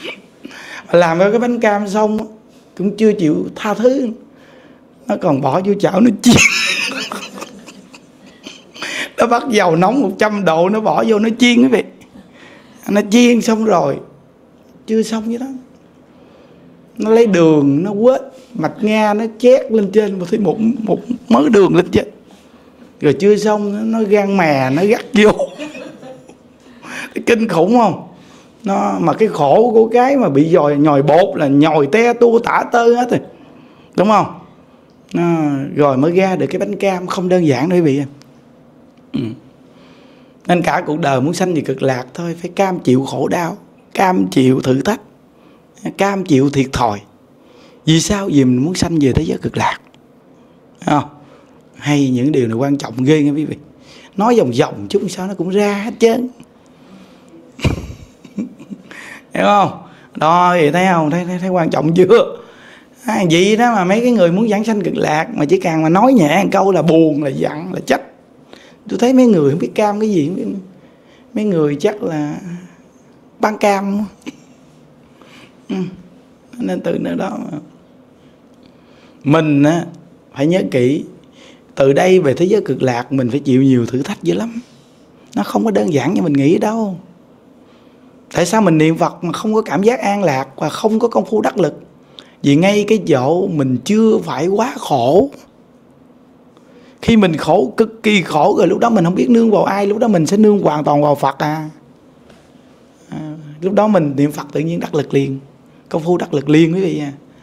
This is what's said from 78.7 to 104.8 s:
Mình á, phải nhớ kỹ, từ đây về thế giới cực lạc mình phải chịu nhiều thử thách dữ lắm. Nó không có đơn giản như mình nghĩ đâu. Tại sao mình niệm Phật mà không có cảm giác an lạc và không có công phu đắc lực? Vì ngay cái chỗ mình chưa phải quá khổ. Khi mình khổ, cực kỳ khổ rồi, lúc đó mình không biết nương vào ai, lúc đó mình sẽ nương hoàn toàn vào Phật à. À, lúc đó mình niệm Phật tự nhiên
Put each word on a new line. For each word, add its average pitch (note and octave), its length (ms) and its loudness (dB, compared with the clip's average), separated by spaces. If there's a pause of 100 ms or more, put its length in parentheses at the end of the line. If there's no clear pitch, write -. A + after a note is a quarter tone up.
Mình D3 380 2
á, E3+ 240 0 (460)
phải C#3 140 -2
nhớ F#3 240 0
kỹ, C3+ 340 0 (720)
từ C#3 180 4
đây F#3 280 4
về C#3 140 2
thế E3 100 0
giới G3 160 2
cực C3+ 220 -4
lạc B2+ 300 -2
mình B2+ 180 0
phải C#3 100 -2
chịu C3+ 220 2
nhiều B2+ 240 2
thử B2+ 160 -4
thách - 200 -8
dữ E3+ 120 -2
lắm. A#3 260 -6 (760)
Nó G3+ 60 -2
không G3+ 220 -2
có A3 60 0
đơn G3+ 220 -2
giản C3+ 220 0
như G#3 80 0
mình E3 100 -2
nghĩ C#3 260 2
đâu. G#3 400 -4 (1300)
Tại E3+ 140 0
sao A3 160 0
mình E3 160 4
niệm D#3+ 180 2
Phật E3 280 -4
mà E3 80 -4
không G#3+ 220 -4
có A3 80 0
cảm F3+ 200 -4
giác A#3 180 2
an G3+ 220 -2
lạc C3+ 340 -2
và D#3 120 -6
không A3 300 -2
có A#3 100 0
công G#3+ 180 -2
phu G#3+ 140 -2
đắc - 180 -4
lực? D3+ 220 -2 (600)
Vì C#3+ 140 4
ngay G3+ 320 2
cái A3 180 2
chỗ D3+ 400 0
mình C3+ 380 -2
chưa A3 340 2
phải D#3+ 280 -6
quá A3 300 -2
khổ. D#3+ 540 0 (1700)
Khi A#3 140 2
mình F3+ 200 2
khổ, F#3+ 400 0
cực - 260 -2
kỳ G#3+ 200 2
khổ D#3 360 0
rồi, F#3+ 100 4
lúc G3 100 0
đó A3+ 120 2
mình G3 140 2
không F3 100 0
biết B3+ 160 0
nương A3+ 200 4
vào G3+ 140 2
ai, G3+ 220 -2
lúc G#3 120 -2
đó A#3 100 0
mình E3+ 180 2
sẽ G3 100 -2
nương G#3 220 4
hoàn D3+ 260 -2
toàn D3 180 2
vào D3 120 2
Phật C#3 240 -4
à. D#3 320 -4 (1400)
À, D#3 240 -12 (280)
lúc F#3+ 140 -4
đó G3+ 120 4
mình D#3+ 300 2
niệm C#3+ 160 0
Phật C#3+ 200 -12
tự D3 80 -4
nhiên E3 200 -4